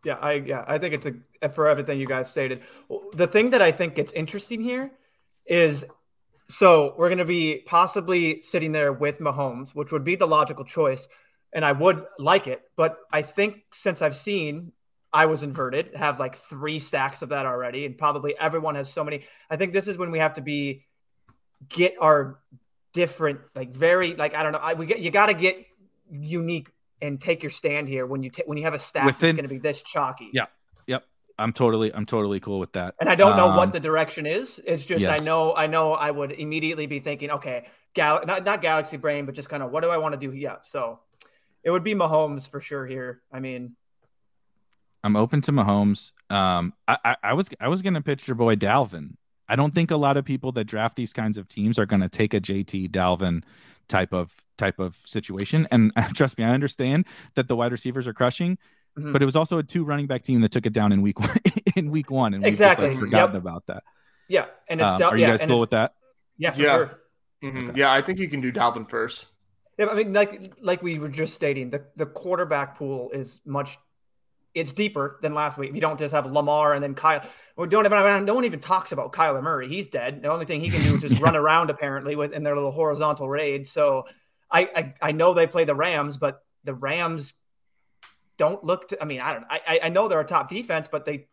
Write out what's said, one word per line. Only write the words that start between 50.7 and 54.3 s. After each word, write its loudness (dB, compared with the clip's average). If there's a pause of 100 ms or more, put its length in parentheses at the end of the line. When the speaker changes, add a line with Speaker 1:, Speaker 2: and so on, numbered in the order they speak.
Speaker 2:
these -6
kinds -2
of -14
teams 0
are 4
gonna 2
take 0
a 2
J -4
T -6
Dalvin 2 (460)
type 0
of, -4 (280)